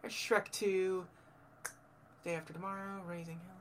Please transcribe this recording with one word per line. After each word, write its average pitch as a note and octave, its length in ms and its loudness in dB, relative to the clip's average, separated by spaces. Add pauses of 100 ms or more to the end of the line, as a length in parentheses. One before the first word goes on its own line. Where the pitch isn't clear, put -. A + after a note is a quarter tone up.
There's - 140 -6
Shrek - 360 4
two, F#3+ 540 4 (1200)
Day E3+ 120 0
After D#3+ 180 -6
Tomorrow, G3 520 -4
Raising E3+ 280 -6 (120)
Hell, F#3 140 -16